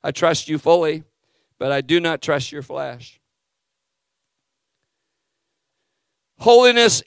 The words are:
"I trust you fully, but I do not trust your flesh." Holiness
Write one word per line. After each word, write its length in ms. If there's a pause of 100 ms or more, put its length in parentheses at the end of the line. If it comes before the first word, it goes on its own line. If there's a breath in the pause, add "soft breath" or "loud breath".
"I 80
trust 360
you 120
fully, 460 (520)
but 140
I 100
do 180
not 220
trust 300
your 100
flesh." 580 (3250)
Holiness 680